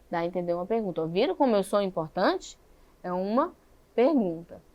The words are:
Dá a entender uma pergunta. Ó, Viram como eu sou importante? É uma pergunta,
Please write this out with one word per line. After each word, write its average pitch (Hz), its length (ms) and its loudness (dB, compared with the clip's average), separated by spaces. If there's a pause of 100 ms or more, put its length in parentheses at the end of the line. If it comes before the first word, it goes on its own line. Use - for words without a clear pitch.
Dá 175 100 -4
a 170 60 -2
entender 175 280 -2
uma 175 120 -4
pergunta. 202 360 -2
Ó, 160 60 -2
Viram 214 280 0
como 262 200 2
eu 196 80 4
sou 202 180 0
importante? 190 760 -2 (460)
É 180 80 -6
uma 208 420 0 (420)
pergunta, 214 680 2 (140)